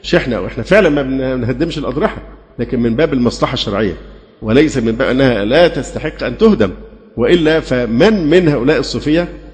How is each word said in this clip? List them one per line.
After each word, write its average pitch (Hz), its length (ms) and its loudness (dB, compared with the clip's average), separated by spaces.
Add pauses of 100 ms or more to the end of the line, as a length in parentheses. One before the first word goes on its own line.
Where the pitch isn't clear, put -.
مش - 120 -2
إحنا، 131 260 0
وإحنا 92 220 -8
فعلا 185 260 4
ما 143 140 0
بن-، 131 340 -4
بنهدمش 127 420 -2
الأضرحة، 143 440 -4 (360)
لكن 120 240 -2
من 117 140 0
باب 156 160 0
المصلحة 123 420 0
الشرعية 104 400 -2 (480)
وليس 135 360 2
من 113 140 0
باب 110 160 -2
أنها 120 360 2
لا 156 240 4
تستحق - 540 -6
أن 120 160 -6
تهدم، 165 320 4 (460)
وإلا 156 440 2
فمن 143 720 2
من 180 180 4
هؤلاء 139 300 2
الصوفية 151 500 -2 (260)